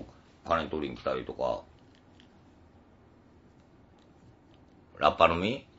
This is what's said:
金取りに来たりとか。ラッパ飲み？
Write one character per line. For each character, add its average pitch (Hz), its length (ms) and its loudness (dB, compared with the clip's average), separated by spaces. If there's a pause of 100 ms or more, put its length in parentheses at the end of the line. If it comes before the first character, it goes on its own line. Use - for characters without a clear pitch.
(480)
金 80 200 0
取 76 200 -6
り 64 60 -10
に 60 40 -14
来 - 60 -18
た 65 120 -2
り 64 100 -8
と 62 80 -10
か。 62 300 -4 (3250)
ラ 80 120 6
ッ - 40 -8
パ 85 120 8
飲 85 120 2
み？ 117 260 -2 (140)